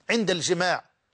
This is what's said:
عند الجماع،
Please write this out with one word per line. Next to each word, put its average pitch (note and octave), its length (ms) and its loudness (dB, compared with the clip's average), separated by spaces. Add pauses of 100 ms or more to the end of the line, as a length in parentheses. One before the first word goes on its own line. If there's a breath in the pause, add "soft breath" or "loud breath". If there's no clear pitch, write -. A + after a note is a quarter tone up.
(100)
عند G#3+ 200 0
الجماع، E3+ 540 0 (300)